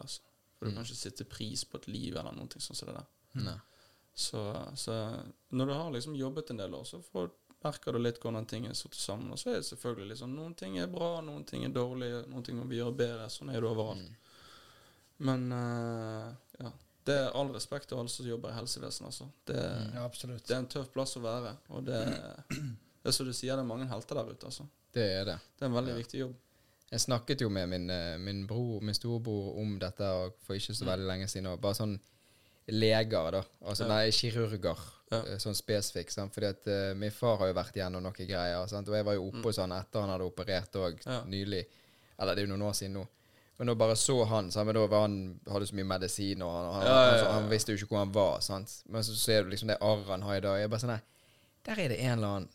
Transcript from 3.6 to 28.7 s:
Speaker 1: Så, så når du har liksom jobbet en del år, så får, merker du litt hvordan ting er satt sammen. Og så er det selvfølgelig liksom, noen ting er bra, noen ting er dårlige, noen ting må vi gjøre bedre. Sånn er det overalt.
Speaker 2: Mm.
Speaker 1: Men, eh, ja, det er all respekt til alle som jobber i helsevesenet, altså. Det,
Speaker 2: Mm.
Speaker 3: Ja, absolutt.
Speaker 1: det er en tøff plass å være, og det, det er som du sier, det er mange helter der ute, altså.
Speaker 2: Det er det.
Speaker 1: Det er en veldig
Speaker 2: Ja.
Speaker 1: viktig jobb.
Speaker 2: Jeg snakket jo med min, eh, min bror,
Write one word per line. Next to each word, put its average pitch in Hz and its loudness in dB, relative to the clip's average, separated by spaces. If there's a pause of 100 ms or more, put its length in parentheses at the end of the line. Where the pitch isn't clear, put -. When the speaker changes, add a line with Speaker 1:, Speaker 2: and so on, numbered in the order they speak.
Speaker 1:
Så, - -4 (340)
så 110 -6 (300)
når 131 2
du 143 -2
har 160 -4
liksom 139 -6
jobbet 135 -4
en 120 -6
del 95 -6
år, 67 -8
så - -12
får, 175 -4 (340)
merker - -2
du 117 2
litt 120 0
hvordan 113 -4
ting 110 -6
er 120 -6
satt - -6
sammen. - -6
Og - -8
så 247 -4
er 104 -2
det - -6
selvfølgelig 110 -6
liksom, 127 -8
noen 165 -8
ting 185 -6
er 175 0
bra, 170 -2
noen 147 -10
ting 127 -6
er 127 -2
dårlige, 123 -2
noen 131 -8
ting 123 -6
må 123 -6
vi 131 -4
gjøre 120 -2
bedre. 117 0
Sånn 139 -10
er 113 0
det 113 2
overalt. 110 -2
Speaker 2:
Mm. 101 -16 (1040)
Speaker 1:
Men, 127 0
eh, 117 -4 (260)
ja, 120 -10 (340)
det 143 4
er 135 2
all 135 0
respekt - -6
til 135 -4
alle 120 -4
som 127 -6
jobber 117 -4
i 113 -6
helsevesenet, - -6
altså. - -12 (160)
Det, - -2
Speaker 2:
Mm. 107 -2
Speaker 3:
Ja, 120 -4
absolutt. 123 -8
Speaker 1:
det - -2
er 131 0
en 127 -4
tøff 131 -8
plass 131 -2
å 127 -8
være, 117 -4 (140)
og 131 -8
det, 127 0 (480)
det 135 -8
er 131 2
som 135 4
du 127 -2
sier, 127 -2
det 135 0
er - -
mange 123 -4
helter 127 -6
der 113 -2
ute, - -14
altså. 143 -10 (260)
Speaker 2:
Det 117 4
er 95 2
det. 87 -4 (180)
Speaker 1:
Det - -20
er 139 0
en 123 2
veldig 123 2
Speaker 2:
Ja. 117 -4
Speaker 1:
viktig 131 -8
jobb. 127 -6 (560)
Speaker 2:
Jeg 113 0
snakket 131 2
jo 113 4
med 95 0
min, 90 -2
eh, 85 -2
min 98 -4
bror, 113 -2